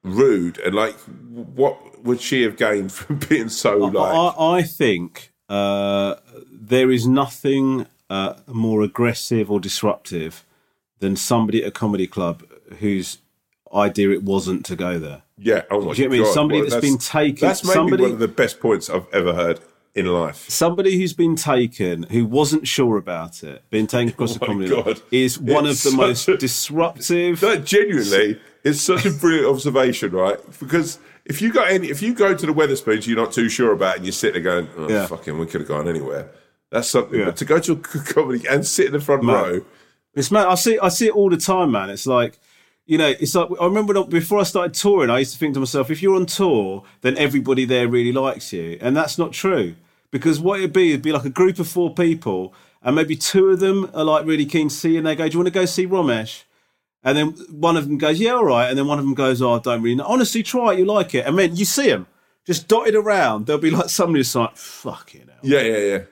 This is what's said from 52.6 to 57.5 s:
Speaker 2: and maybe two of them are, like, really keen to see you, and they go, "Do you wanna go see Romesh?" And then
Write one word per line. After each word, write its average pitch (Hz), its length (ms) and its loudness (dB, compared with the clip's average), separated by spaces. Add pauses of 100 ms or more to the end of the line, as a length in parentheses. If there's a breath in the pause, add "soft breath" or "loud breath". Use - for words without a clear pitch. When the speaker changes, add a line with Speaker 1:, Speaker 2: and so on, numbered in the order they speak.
Speaker 2:
and 127 140 0
maybe 156 200 0
two 190 360 2
of 180 80 2
them 190 340 0
are, 156 100 -2
like, 156 220 2
really 156 200 0
keen 151 240 0
to 147 60 -6
see 165 180 0
you, 165 40 2
and 160 100 -2
they 156 80 0
go, 160 120 -2
"Do 156 60 -2
you 170 60 0
wanna 180 120 2
go 185 140 2
see 185 220 -2
Romesh?" 135 560 -2 (600)
And 135 140 2
then 151 120 0 (220)